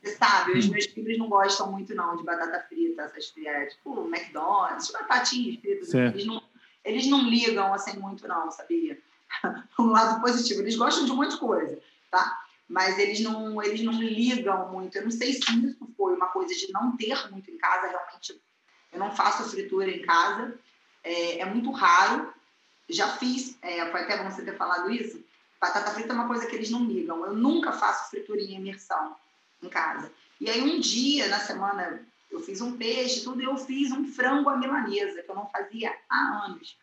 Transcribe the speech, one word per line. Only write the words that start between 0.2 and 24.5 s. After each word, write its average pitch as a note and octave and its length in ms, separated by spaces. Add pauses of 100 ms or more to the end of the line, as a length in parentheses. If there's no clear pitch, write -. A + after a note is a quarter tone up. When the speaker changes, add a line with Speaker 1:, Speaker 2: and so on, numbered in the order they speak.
Speaker 1:
os G#3 160
Speaker 2:
Hum. - 20
Speaker 1:
meus G3+ 160
filhos A3 320
não A3+ 100
gostam G3 440
muito, G3 220
não, E3+ 220
de E3+ 60
batata E3+ 460
frita, E3 340
essas D3+ 280
frias, D3 440
tipo, G#3+ 320
McDonald's, E3 880
batatinhas B3 680
fritas, G3 280
Speaker 2:
Sim. C3 180
Speaker 1:
eles G#2 200
não, D#3+ 160 (420)
eles B3 240
não C4+ 200
ligam, G#3 460
assim, G3 240
muito, G3 300
não, E3 240
sabia? - 440 (320)
<laughs> - 500
Um A#3 100
lado A3+ 320
positivo, A#3+ 420
eles A3 140
gostam C4+ 280
de B3 60
um C4 60
monte D4 160
de - 60
coisa, E3+ 400 (340)
tá? F3+ 300 (260)
Mas F#3 300
eles G#3 220
não, A3 420
eles G#3+ 200
não A#3 100
ligam G#3+ 800
muito. F#3+ 240
Eu G3+ 80
não A#3 60
sei B3 240
se - 60
isso A#3+ 560
foi F4+ 180
uma - 140
coisa F4+ 260
de F#3+ 180
não A#3 240
ter G#3+ 340
muito F#3+ 200
em E3+ 80
casa, F#3 300
realmente. - 520 (520)
Eu F3 60
não G3+ 140
faço A3+ 360
fritura F#3+ 420
em - 120
casa, E3+ 500 (520)
é, E3+ 360
é F#3 40
muito G#3+ 260
raro. - 640 (560)
Já E3+ 200
fiz, - 540
é, E3+ 240
foi F3 160
até G3 200
bom F#3+ 80
você - 120
ter F#3 140